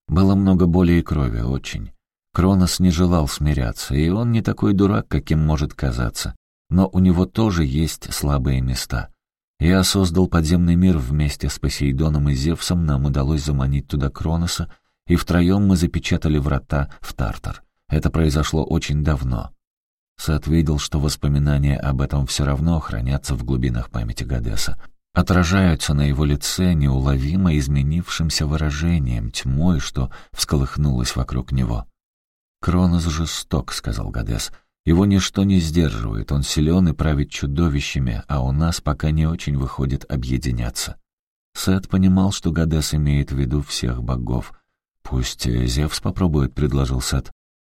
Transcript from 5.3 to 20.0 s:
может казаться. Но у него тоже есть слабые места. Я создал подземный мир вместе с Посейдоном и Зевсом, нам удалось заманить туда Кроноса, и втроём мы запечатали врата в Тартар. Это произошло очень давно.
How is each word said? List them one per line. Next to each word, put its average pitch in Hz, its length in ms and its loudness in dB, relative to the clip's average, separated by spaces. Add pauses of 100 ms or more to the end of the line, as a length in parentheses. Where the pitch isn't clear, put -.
может 76 340 0
казаться. 60 600 -4 (360)
Но 92 180 4
у 92 120 0
него 92 260 4
тоже 90 400 0
есть 73 480 -2
слабые 69 480 0
места. - 480 -4 (480)
Я 90 260 4
создал 92 420 2
подземный 85 480 2
мир 90 220 6
вместе 73 540 -2
с - 80 -8
Посейдоном 71 720 0
и 69 40 2
Зевсом, 82 520 0
нам 69 180 0
удалось 71 400 0
заманить 69 440 -2
туда 69 200 -2
Кроноса, 82 640 -4 (340)
и 87 100 4
втроём 87 500 2
мы 95 100 6
запечатали 80 600 0
врата 71 500 -2 (140)
в - 100 -14
Тартар. - 500 -8 (260)
Это 76 200 0
произошло 78 560 0
очень 73 400 -2
давно. 65 460 -2 (680)